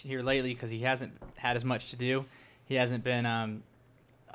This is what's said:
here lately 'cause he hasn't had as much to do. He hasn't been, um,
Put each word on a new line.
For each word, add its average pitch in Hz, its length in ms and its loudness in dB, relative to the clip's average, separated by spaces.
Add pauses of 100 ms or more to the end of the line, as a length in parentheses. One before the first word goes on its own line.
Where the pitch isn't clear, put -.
here 131 180 -4
lately 127 320 2
'cause 123 140 -6
he 113 100 -4
hasn't 127 340 0 (220)
had 123 220 0
as 120 80 -2
much 123 260 0
to 120 60 -8
do. 131 280 2 (400)
He 139 100 -2
hasn't 123 280 2
been, 120 220 2
um, 113 380 -2 (720)